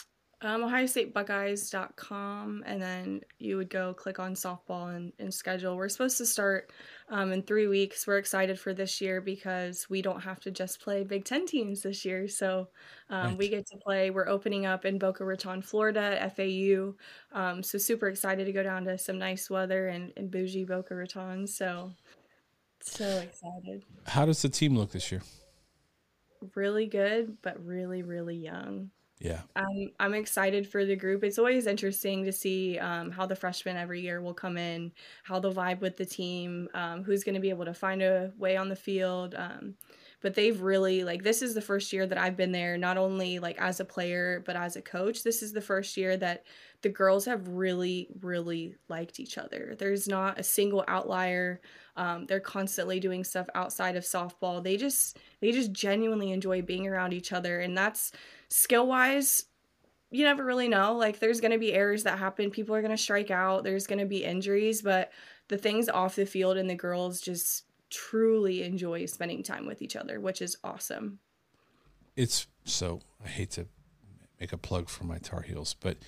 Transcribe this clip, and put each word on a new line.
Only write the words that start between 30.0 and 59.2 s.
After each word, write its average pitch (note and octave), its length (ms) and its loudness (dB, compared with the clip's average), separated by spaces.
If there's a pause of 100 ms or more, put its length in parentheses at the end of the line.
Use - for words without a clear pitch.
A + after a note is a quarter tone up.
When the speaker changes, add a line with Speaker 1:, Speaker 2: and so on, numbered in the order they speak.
Speaker 1:
I'm G3+ 140 2
excited G3+ 520 2
for G3+ 180 2
the G3 120 2
group. F#3+ 260 2
It's G3+ 160 0
always A#3+ 300 6
interesting G3 560 0
to F#3+ 80 0
see, F#3 460 0
um, F3 340 -4
how F#3 120 -2
the F#3+ 120 -2
freshmen F3+ 400 -4
every F3 240 -6
year F3 200 -4
will F3 140 -6
come F3 240 -4
in, E3+ 320 -4 (320)
how F#3 160 -4
they'll F#3 160 0
vibe F#3 260 0
with F#3 160 -2
the F#3 80 -2
team, F3 720 -6
um, F3 300 -4
who's G3+ 180 2
gonna G3 160 -2
be F#3+ 120 2
able F3 160 -2
to E3+ 80 -6
find F#3+ 280 0
a F#3+ 340 4
way F#3+ 200 2
on F#3+ 120 0
the G3 60 -2
field. F#3 640 -2
Um, F#3 400 -8 (460)
but F#3+ 120 0
they've G#3+ 260 6
really, F#3+ 440 4
like, F3 180 -2
this A3+ 180 4
is A#3+ 140 -2
the G#3+ 60 0
first G3+ 320 0
year F#3+ 140 2
that F#3 120 0
I've F#3 180 2
been F#3 160 2
there, F3 240 0
not F3+ 200 2
only, F#3+ 420 2
like, F3 220 -4
as F3+ 200 0
a F#3 40 -2
player, F3+ 600 -2
but F3+ 120 -4
as F3 180 -4
a F#3+ 80 -12
coach. G3 400 -2
This A3+ 200 2
is G#3+ 100 -8
the G#3+ 80 -2
first G3 360 -2
year F#3 200 2
that F3 280 -2 (380)
the G#3 60 4
girls G3 360 6
have A3 240 -2
really, F3+ 600 0 (120)
really E3+ 540 -4 (140)
liked E3+ 300 -8
each - 180 -10
other. - 420 -8
There's G3 280 0
not G3 320 0
a F#3+ 60 -4
single G3+ 420 2
outlier. F3+ 720 0 (360)
Um, F3 300 -2
they're F#3+ 140 2
constantly F#3+ 600 -2
doing F#3 240 0
stuff F#3 300 -4
outside F#3 420 -2
of F3+ 80 -4
softball. F3+ 580 -4
They F#3 140 2
just, C4+ 420 0 (220)
they A3 100 4
just A#3 220 2
genuinely G3+ 580 2
enjoy F#3 320 0
being F#3 240 -2
around F#3 260 0
each F3+ 200 -6
other. F3+ 280 -2
And F3+ 160 -2
that's G3+ 360 0 (360)
skill-wise, B3+ 960 6 (680)